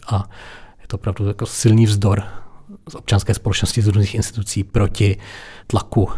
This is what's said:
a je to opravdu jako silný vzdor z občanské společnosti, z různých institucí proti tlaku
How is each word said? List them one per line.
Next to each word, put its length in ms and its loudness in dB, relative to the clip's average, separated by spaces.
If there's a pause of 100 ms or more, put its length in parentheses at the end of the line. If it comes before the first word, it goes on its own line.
a 220 -2 (520)
je 60 -18
to 100 -6
opravdu 300 -4
jako 180 -4
silný 400 4
vzdor 380 2 (640)
z 60 -16
občanské 380 0
společnosti, 480 0
z 60 4
různých 280 2
institucí 480 -4
proti 540 0 (500)
tlaku 500 0